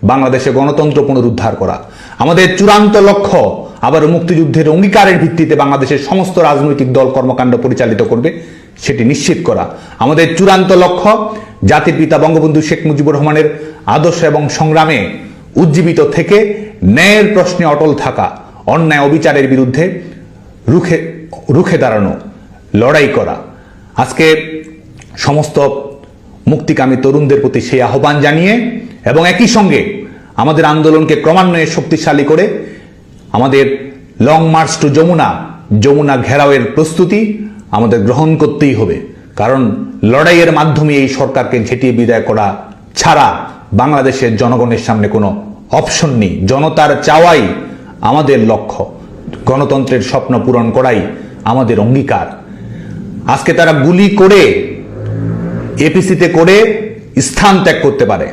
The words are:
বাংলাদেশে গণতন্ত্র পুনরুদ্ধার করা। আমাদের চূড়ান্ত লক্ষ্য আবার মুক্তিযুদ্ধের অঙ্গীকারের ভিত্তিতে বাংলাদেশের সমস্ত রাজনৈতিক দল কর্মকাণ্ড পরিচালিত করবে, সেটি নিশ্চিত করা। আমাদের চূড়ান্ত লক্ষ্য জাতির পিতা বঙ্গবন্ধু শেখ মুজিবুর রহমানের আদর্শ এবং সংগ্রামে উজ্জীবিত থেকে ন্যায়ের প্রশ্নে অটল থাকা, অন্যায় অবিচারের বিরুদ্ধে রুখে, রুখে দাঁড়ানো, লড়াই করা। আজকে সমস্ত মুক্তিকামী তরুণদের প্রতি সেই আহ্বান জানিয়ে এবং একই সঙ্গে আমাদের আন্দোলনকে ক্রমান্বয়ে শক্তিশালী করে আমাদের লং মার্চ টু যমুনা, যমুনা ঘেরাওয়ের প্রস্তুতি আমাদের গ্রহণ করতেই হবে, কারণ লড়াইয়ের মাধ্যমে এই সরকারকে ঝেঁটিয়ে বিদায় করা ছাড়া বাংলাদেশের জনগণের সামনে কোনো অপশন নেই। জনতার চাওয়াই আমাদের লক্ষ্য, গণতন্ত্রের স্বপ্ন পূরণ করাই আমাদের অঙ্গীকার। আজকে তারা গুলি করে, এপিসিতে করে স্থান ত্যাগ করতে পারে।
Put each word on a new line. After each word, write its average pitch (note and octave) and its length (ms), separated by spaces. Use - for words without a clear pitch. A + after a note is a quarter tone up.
বাংলাদেশে C3 480
গণতন্ত্র D3 560
পুনরুদ্ধার A#2 480
করা। - 280
আমাদের F3 400
চূড়ান্ত G#3 400
লক্ষ্য F#3+ 720
আবার D3+ 260
মুক্তিযুদ্ধের E3 640
অঙ্গীকারের G3 480
ভিত্তিতে D#3+ 380
বাংলাদেশের C#3 440
সমস্ত F#3 400
রাজনৈতিক C#3+ 540
দল C3 160
কর্মকাণ্ড B2+ 540
পরিচালিত A2+ 380
করবে, A#2+ 400
সেটি - 280
নিশ্চিত C#3+ 400
করা। F#2+ 240
আমাদের D#3 380
চূড়ান্ত F#3 340
লক্ষ্য F3+ 640
জাতির D3+ 320
পিতা D#3 200
বঙ্গবন্ধু D#3 440
শেখ D#3+ 260
মুজিবুর D3 280
রহমানের D3+ 580
আদর্শ E3 380
এবং D3+ 260
সংগ্রামে D#3 720
উজ্জীবিত E3 460
থেকে G#3 680
ন্যায়ের G3 500
প্রশ্নে F3 320
অটল D3+ 280
থাকা, A2 440
অন্যায় D#3 360
অবিচারের C#3+ 460
বিরুদ্ধে C3 540
রুখে, - 600
রুখে F3+ 280
দাঁড়ানো, A2 360
লড়াই C3+ 320
করা। - 280
আজকে D#3+ 640
সমস্ত D3 420
মুক্তিকামী C3 500
তরুণদের C#3 440
প্রতি B2+ 200
সেই C3 200
আহ্বান C3+ 400
জানিয়ে F3+ 600
এবং D#3+ 240
একই F3 180
সঙ্গে D3+ 580
আমাদের D#3 300
আন্দোলনকে D#3 500
ক্রমান্বয়ে E3+ 500
শক্তিশালী D#3 580
করে F3 420
আমাদের C3+ 640
লং D#3+ 280
মার্চ D#3+ 320
টু D3+ 80
যমুনা, D3 560
যমুনা C#3+ 380
ঘেরাওয়ের C3+ 580
প্রস্তুতি G3+ 720
আমাদের G#2+ 280
গ্রহণ D#3 360
করতেই D3 380
হবে, G#2 280
কারণ A#2+ 360
লড়াইয়ের E3 480
মাধ্যমে D3+ 420
এই C3+ 140
সরকারকে B2 580
ঝেঁটিয়ে B2+ 280
বিদায় A2+ 280
করা G#2+ 340
ছাড়া - 500
বাংলাদেশের B2+ 640
জনগণের A#2+ 400
সামনে G#2+ 300
কোনো G2+ 360
অপশন D3+ 380
নেই। F#2+ 380
জনতার C#3+ 560
চাওয়াই D#3+ 380
আমাদের C3 460
লক্ষ্য, - 460
গণতন্ত্রের C3+ 560
স্বপ্ন - 440
পূরণ A#2 260
করাই B2+ 300
আমাদের A#2 360
অঙ্গীকার। A#2+ 480
আজকে D3+ 260
তারা E3 200
গুলি F3 360
করে, F#3+ 640
এপিসিতে D#3+ 480
করে F#3+ 600
স্থান G3 420
ত্যাগ E3+ 180
করতে C#3 240
পারে। F#2+ 280